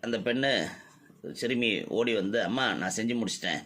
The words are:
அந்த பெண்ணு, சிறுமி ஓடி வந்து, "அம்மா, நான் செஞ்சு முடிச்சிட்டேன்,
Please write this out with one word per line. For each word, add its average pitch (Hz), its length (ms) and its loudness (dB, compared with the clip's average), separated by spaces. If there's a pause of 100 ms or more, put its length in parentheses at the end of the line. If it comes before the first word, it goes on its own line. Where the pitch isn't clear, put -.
அந்த 117 160 0
பெண்ணு, 120 500 2 (640)
சிறுமி 120 500 0
ஓடி 117 300 0
வந்து, 101 300 2
"அம்மா, 113 300 2
நான் 90 220 -2
செஞ்சு 117 300 0
முடிச்சிட்டேன், 87 400 -4